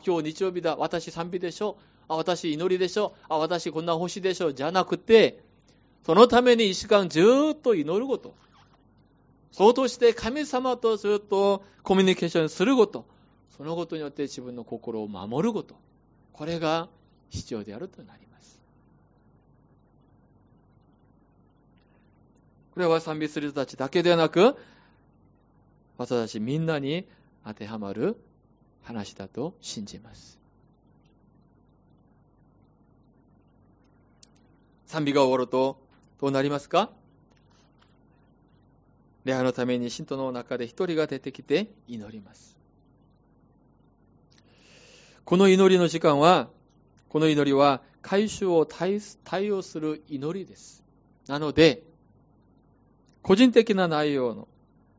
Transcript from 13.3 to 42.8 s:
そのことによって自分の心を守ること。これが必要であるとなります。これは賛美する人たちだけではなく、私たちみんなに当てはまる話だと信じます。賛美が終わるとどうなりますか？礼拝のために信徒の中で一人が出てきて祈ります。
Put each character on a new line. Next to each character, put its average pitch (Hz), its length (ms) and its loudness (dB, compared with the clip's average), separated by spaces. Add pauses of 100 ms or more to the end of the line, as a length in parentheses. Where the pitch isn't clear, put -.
そ 139 80 -18
の 165 100 -8
こ 170 100 -6
と 165 120 -10
に 156 40 -8
よ 147 60 -8
っ 139 40 -12
て 151 100 -10
自 139 200 -8
分 123 140 -14
の 117 80 -14
心 113 400 -10
を 104 60 -10
守 107 380 -4
る 233 60 -2
こ 185 100 -8
と。 - 120 -20 (560)
こ 151 140 -14
れ 165 140 -6
が 165 280 -2 (440)
必 - 220 -12
要 107 120 -8
で 101 100 -16
あ 117 40 -14
る 190 100 -14
と - 140 -20
な - 120 -20
り - 120 -20
ま - 120 -20
す。 - 220 -20 (4000)
こ 170 60 -12
れ 175 60 0
は 165 160 2
賛 156 180 -8
美 151 80 -4
す 151 140 -6
る 147 80 -6
人 139 100 -12
た 131 60 -2
ち - 100 -18
だ 135 140 -6
け 180 120 2
で 175 100 4
は 170 40 6
な 160 140 2
く、 214 260 4 (1400)
私 123 120 -10
た 117 200 -2
ち 113 100 -8
み 127 180 -4
ん 165 80 -4
な 160 140 -2
に 147 260 -6 (380)
当 107 100 -14
て 107 120 -14
は 110 120 -12
ま 101 140 -8
る 139 240 -4 (680)
話 107 320 -12
だ 98 120 -14
と 143 340 -10
信 - 240 -14
じ - 140 -18
ま - 160 -20
す。 - 240 -20 (4000)
賛 156 200 -4
美 143 80 0
が 143 100 4
終 131 80 4
わ 131 60 2
る 127 100 0
と 131 300 -2 (440)
ど 139 60 -2
う 139 40 -2
な 135 100 0
り 143 80 -2
ま 143 100 -4
す - 100 -18
か？ 190 220 0 (2250)
礼 131 80 -2
拝 127 100 -2
の 127 80 0
た 123 140 -4
め 123 120 -2
に 120 120 -6
信 151 160 -12
徒 139 120 -10
の 131 140 -6
中 123 260 -10
で 120 80 -6
一 147 200 -8
人 170 100 -4
が 156 100 0
出 139 140 -10
て 135 120 -12
き - 120 -20
て 185 240 -2 (200)
祈 - 240 -14
り 110 100 -18
ま - 120 -20
す。 - 240 -20 (2750)